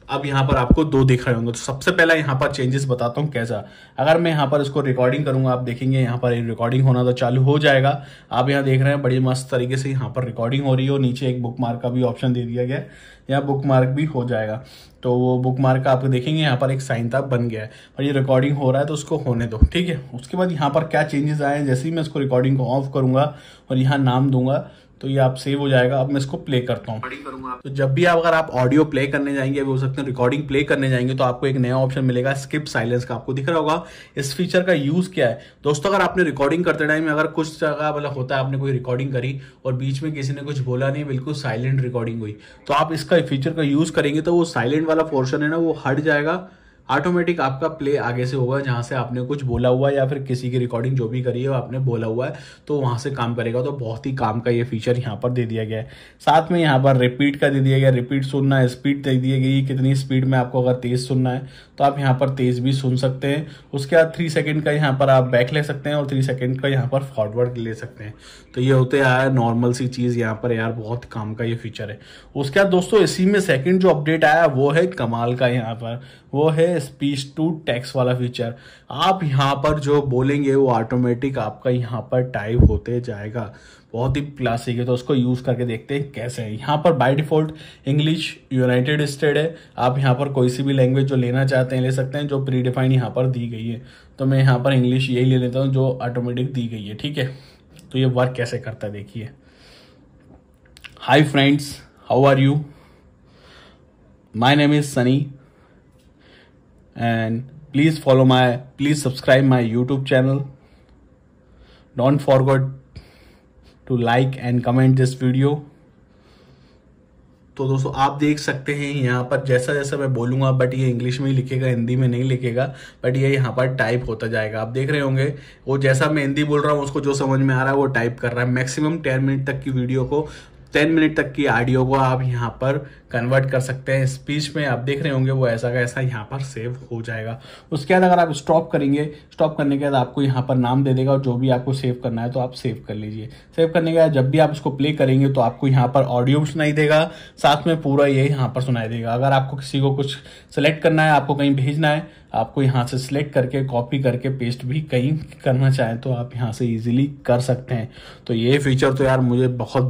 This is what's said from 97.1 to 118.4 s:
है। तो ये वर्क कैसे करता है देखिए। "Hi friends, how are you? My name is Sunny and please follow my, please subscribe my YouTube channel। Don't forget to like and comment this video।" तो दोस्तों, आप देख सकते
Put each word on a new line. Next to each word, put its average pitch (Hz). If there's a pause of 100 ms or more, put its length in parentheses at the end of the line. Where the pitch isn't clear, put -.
है। 127 (640)
तो 131
ये 131
वर्क 127
कैसे 117
करता 107
है 101
देखिए। 104 (1700)
"Hi 135
friends, 143 (400)
how 120
are 139
you? 139 (1800)
My 123
name 147
is 143
Sunny 127 (1800)
and 117 (320)
please 151
follow 131
my, 127 (380)
please 147
subscribe 135
my 127
YouTube 127
channel। 135 (1600)
Don't 139
forget 135 (1200)
to 127
like 131
and 123
comment 131
this 127
video।" 135 (2000)
तो 135
दोस्तों, 135
आप 143
देख 147
सकते 143